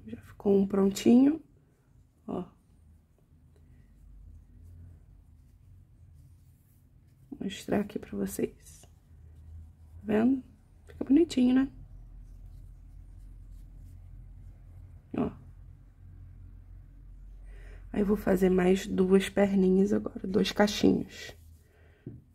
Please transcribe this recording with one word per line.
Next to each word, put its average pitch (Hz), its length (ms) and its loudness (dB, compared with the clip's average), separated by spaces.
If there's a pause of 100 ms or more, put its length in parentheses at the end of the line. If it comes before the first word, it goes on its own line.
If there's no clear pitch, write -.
já 220 120 -14
ficou - 400 0
um 196 100 2
prontinho, 233 760 4 (840)
ó. 180 160 -6 (4000)
Vou - 100 -16
mostrar - 400 -4
aqui 202 180 -8
pra - 180 -12
vocês. - 640 -8
Tá - 1200 -20
vendo? 233 400 2 (440)
Fica - 160 -10
bonitinho, 262 520 4
né? 269 120 4 (3500)
Ó. - 120 -2 (2500)
Aí, 208 100 -2
eu 202 40 2
vou 208 100 2
fazer 190 340 2
mais 185 380 4
duas 190 420 2
perninhas 196 640 4
agora, 214 320 -4
dois 190 260 0
cachinhos. - 840 0 (1000)